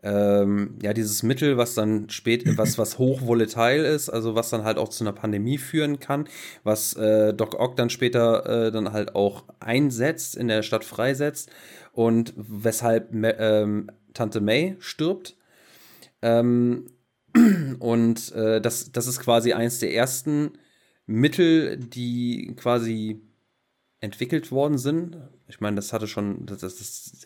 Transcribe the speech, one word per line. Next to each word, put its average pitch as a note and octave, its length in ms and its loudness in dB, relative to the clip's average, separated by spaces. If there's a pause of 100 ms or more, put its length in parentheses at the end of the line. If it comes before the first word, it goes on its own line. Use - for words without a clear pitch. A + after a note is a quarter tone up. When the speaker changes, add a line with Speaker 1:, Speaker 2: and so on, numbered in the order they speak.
Speaker 1:
ähm, G2+ 800 2
ja, G#2 120 -2
dieses G#2+ 300 -2
Mittel, C3 340 2
was A#2+ 180 0
dann G#2+ 340 0
spät-, - 360 -2
Speaker 2:
<clears throat> A2 120 2
Speaker 1:
was, A2 200 0
was G#2+ 200 -2
hochvolatil B2 840 2
ist, D3+ 260 0
also A2+ 260 -2
was A2+ 140 0
dann A2 140 -2
halt A2 140 -2
auch G#2+ 120 -2
zu - 140 -8
einer G#2 100 -2
Pandemie G#2+ 440 -2
führen D3 420 -2
kann, C#3+ 300 -4 (340)
was, - 300 0
äh, G#2+ 400 4
Doc G#2+ 260 -2
Ock B2+ 160 0
dann A#2+ 140 2
später, A#2 800 2
äh, A2 40 0
dann G#2+ 220 -4
halt G#2+ 220 -4
auch G2+ 280 0 (160)
einsetzt, C3 760 -2
in A#2+ 100 -4
der A2 160 0
Stadt A2 220 -2
freisetzt C#3 640 -4 (420)
und A2+ 460 2
weshalb A2+ 760 0
Ma-, A2+ 240 0
ähm, G#2+ 520 0 (240)
Tante A2 260 -4
May C#3 400 0
stirbt. - 560 -6 (840)
Ähm, A#2+ 680 2 (460)
<clears throat> F3 460 6
und, A#2 540 2
äh, A2 280 2
das, - 300 -4
das A#2+ 160 -4
ist B2+ 120 -4
quasi A#2 340 4
eins A#2+ 260 -2
der D2 140 -2
ersten D3 580 0 (540)
Mittel, D#3 720 2
die A#2+ 800 -6
quasi A2+ 640 -2 (800)
entwickelt C3+ 520 -6
worden C#3 260 0
sind. E3 400 -2 (300)
Ich - 140 -20
meine, G#2 160 -2
das G2+ 160 -8
hatte G#2+ 140 -4
schon, G2+ 380 -6
das, F#2+ 140 -12
das, F#2 180 -12
das - 480 -16